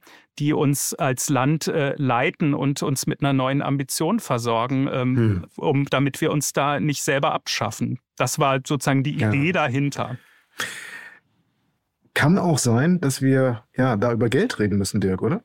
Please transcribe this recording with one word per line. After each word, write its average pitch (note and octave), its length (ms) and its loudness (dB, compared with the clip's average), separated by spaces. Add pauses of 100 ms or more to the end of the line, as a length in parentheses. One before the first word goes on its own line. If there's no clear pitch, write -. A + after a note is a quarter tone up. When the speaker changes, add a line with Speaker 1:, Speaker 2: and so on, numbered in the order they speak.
(380)
Speaker 1:
die D3 160 0
uns C#3+ 400 0
als C3 340 -2
Land, C#3+ 400 2
äh, C#3+ 300 0
leiten C#3+ 560 0
und C#3 280 -2
uns - 240 -2
mit C#3+ 140 -4
einer C#3 140 2
neuen C3+ 260 0
Ambition C#3+ 580 -2
versorgen, B2 720 0
ähm, B2+ 260 0
Speaker 2:
Hm. G#2+ 300 0 (100)
Speaker 1:
um, C#3+ 340 0
damit C#3 320 0
wir D3+ 100 2
uns D3 220 -2
da C#3+ 260 0
nicht D3 220 -2
selber D3 320 0
abschaffen. A#2+ 640 -4 (180)
Das C3 220 -2
war C3+ 280 2
sozusagen C#3 360 2
die D3 160 -4
Speaker 2:
Ja. A2+ 100 0
Speaker 1:
Idee C#3 240 2
dahinter. C#3 640 -2 (2000)
Speaker 2:
Kann E3+ 260 4
auch E3+ 200 2
sein, C3+ 420 2
dass C3+ 220 -2
wir, C3 400 2 (140)
ja, B2+ 200 2
da A#2+ 160 2
über A2+ 160 2
Geld D#3 300 0
reden G#2 180 0
müssen, G2+ 240 0
Dirk, F#2 220 0
oder? C#3+ 220 0